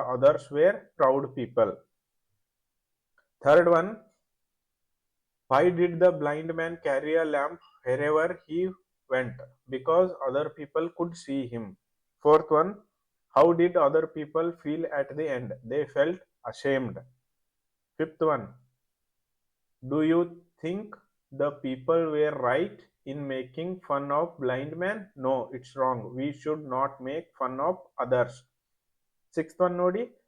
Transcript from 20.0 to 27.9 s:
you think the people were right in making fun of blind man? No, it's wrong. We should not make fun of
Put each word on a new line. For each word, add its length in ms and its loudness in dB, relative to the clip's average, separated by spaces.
you 200 4
think 360 -8
the 220 -2
people 480 0
were 180 2
right 480 0
in 220 -8
making 580 -8
fun 240 -4
of 280 -2
blind 380 -4
man? 380 -6
No, 380 -2
it's 240 -16
wrong. 400 -2
We 160 -4
should 340 -6
not 340 -4
make 280 -8
fun 220 -4
of 180 -2